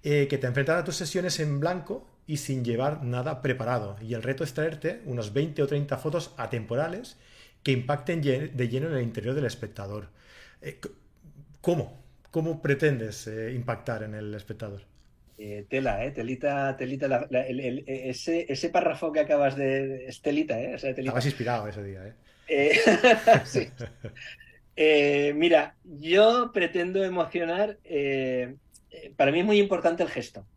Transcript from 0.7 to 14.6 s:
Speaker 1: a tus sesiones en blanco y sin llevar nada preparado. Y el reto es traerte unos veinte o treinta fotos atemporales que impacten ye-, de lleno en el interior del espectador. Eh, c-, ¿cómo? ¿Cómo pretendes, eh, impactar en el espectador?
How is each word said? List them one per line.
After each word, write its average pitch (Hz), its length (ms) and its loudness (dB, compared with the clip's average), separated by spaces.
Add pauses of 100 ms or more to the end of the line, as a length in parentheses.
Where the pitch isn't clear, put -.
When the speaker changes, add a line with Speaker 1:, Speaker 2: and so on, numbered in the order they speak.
Speaker 1:
a - 20 -4
tus 156 120 -4
sesiones 175 440 -2
en 147 200 0
blanco 175 480 -4 (200)
y 151 100 -2
sin 131 260 -4
llevar 135 400 0
nada 123 380 -4
preparado. 117 600 -2
Y 113 120 -6
el 113 100 -6
reto 135 200 -4
es 151 100 -8
traerte 160 520 -4
unos 117 280 -6
veinte 143 280 0
o 139 60 2
treinta 143 300 -2
fotos 160 400 -4
atemporales 131 800 -4 (460)
que 139 80 0
impacten 147 520 -2
ye-, 143 240 0
de 123 220 -2
lleno 131 200 -2
en 156 60 -2
el 127 80 0
interior 117 320 -4
del 143 100 -2
espectador. 104 640 -8 (520)
Eh, - 200 -14
c-, - 80 -12 (720)
¿cómo? - 400 -2 (300)
¿Cómo 160 300 -4
pretendes, 135 680 0
eh, 110 260 -8
impactar 117 500 -6
en 107 120 -10
el 107 180 -8
espectador? 101 500 -12 (540)